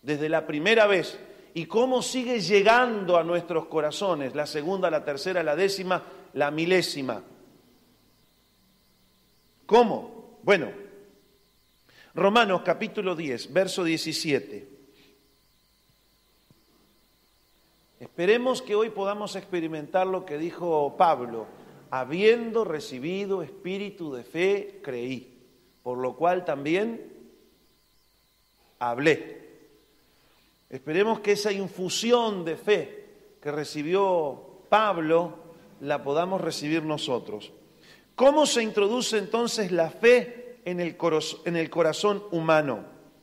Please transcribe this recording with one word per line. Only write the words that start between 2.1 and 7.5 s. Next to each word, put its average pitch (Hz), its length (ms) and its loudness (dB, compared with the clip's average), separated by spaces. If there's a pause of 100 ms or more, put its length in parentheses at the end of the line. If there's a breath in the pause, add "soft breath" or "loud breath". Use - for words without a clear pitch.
llegando 202 760 4
a 165 80 4
nuestros 165 420 -2
corazones? 151 680 -2
La 147 120 -2
segunda, 170 440 -2
la 151 140 -2
tercera, 170 380 -2
la 151 140 0
décima, 185 460 0 (320 loud breath)
la 143 160 0
milésima. 151 720 -2 (2500)